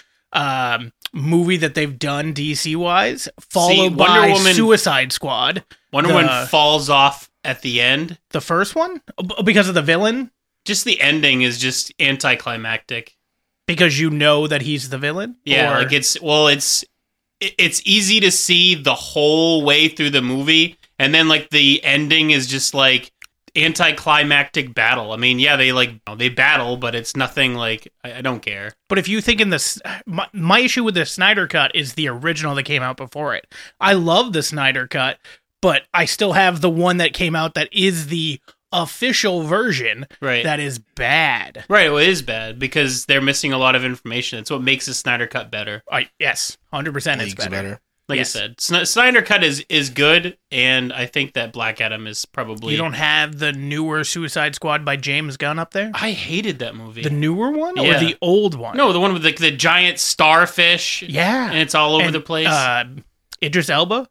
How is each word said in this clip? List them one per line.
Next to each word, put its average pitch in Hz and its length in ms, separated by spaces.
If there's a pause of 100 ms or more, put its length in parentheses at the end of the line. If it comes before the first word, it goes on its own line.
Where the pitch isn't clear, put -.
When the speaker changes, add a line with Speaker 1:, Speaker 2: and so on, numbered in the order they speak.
(320)
Speaker 1:
um, 127 640 (220)
movie 170 420
that 151 180
they've 143 240
done 147 340
D 147 220
C 156 220
wise, 180 500 (140)
followed 175 320
Speaker 2:
See, 185 160
Wonder 151 80
Speaker 1:
by 180 340
Speaker 2:
Woman 190 220
Speaker 1:
Suicide 170 580
Squad. 135 520 (280)
Speaker 2:
Wonder 147 160
Speaker 1:
The - 80
Speaker 2:
Woman 127 320
falls 151 420
off 139 400 (140)
at 131 200
the 120 180
end. 151 360 (120)
Speaker 1:
The - 120
first 175 340
one? 339 260 (180)
B-, 185 240
because 190 240
of 185 80
the 165 80
villain? 214 480 (320)
Speaker 2:
Just 202 220
the 214 160
ending 143 400
is 120 180
just 127 400
anticlimactic. 120 1160 (480)
Speaker 1:
Because 165 320
you 160 120
know 151 380
that 147 160
he's 139 260
the 135 80
villain? 175 480
Speaker 2:
Yeah, 131 320
Speaker 1:
Or 123 60
Speaker 2:
like, 131 100
it's, - 280
well, 151 280
it's, - 340 (560)
it, 190 180
it's 170 280
easy 202 340
to 196 100
see 180 460
the 139 180
whole 156 680
way 147 240
through 156 220
the 139 120
movie, 151 560 (220)
and 139 160
then, 160 140
like, 151 200
the 143 320
ending 151 500
is 135 160
just, 135 260
like, 131 400 (640)
anticlimactic 147 960
battle. 113 380
I 110 60
mean, 123 220
yeah, 143 160
they, 131 160
like, 123 280 (180)
they 123 120
battle, 127 480
but 120 180
it's 117 200
nothing, 131 400
like, 113 360 (120)
I, 120 120
I 127 60
don't 123 200
care. 101 320 (160)
Speaker 1:
But 196 100
if 165 80
you 208 140
think 226 200
in 202 80
the 175 60
s-, - 240 (260)
my, 185 280
my 190 260
issue 247 240
with 214 120
the 165 100
Snyder 190 420
Cut 147 280
is 139 180
the 151 160
original 151 460
that 135 80
came 143 200
out 127 140
before 135 380
it. - 120 (320)
I 196 140
love 185 400
the 151 100
Snyder 135 440
Cut, 135 300 (440)
but 156 220 (100)
I 170 120
still 196 280
have 180 280
the 175 80
one 175 280
that 165 160
came 165 220
out 160 200
that 156 160
is 185 360
the 160 320 (320)
official 180 720
version 143 640 (140)
Speaker 2:
Right. 123 240
Speaker 1:
that 151 160
is 135 200
bad. 123 920
Speaker 2:
Right, 185 200
well, 147 100
it 170 100
is 170 140
bad 113 360
because 131 460
they're 139 160
missing 135 320
a 131 40
lot 131 180
of 127 100
information. 123 540
It's 107 100
what 139 140
makes 135 240
the 131 60
Snyder 120 340
Cut 113 240
better. 107 400
Speaker 1:
I, 131 180 (100)
yes, - 380 (140)
hundred 143 220
percent 139 280
it's 104 100
Speaker 3:
League's 98 140
Speaker 1:
better. 92 60
Speaker 3:
better. 98 280 (300)
Speaker 2:
Like 139 80
Speaker 1:
Yes. 131 180
Speaker 2:
I 110 40
said, 107 200
Sn-, 170 260
Snyder 247 360
Cut 208 240
is, 143 240
is 143 200
good, 160 480 (140)
and 127 400
I 123 140
think 135 280
that 117 200
Black 110 260
Adam 110 280
is 107 180
probably 110 480
Speaker 1:
You 147 40
don't 160 160
have 151 460
the 147 140
newer 151 500
Suicide 151 520
Squad 151 280
by 143 140
James 143 400
Gunn 151 220
up 165 120
there? 208 220
Speaker 2:
I 220 180
hated 175 480
that 113 160
movie. 113 280
Speaker 1:
The 147 80
newer 170 400
one 330 280
or - 60
Speaker 2:
Yeah. 147 140
Speaker 1:
the 165 220
old 185 340
one? 117 200
Speaker 2:
No, 262 160
the 175 80
one 190 140
with 170 100
the, 156 100
the 165 180
giant 170 480
starfish. 170 1040
Speaker 1:
Yeah. 180 460
Speaker 2:
And 165 100
it's 160 160
all 151 200
over 175 100
Speaker 1:
And, 160 100
Speaker 2:
the 156 40
place. 160 280
Speaker 1:
uh, 127 380 (560)
Idris 160 280
Elba, 185 420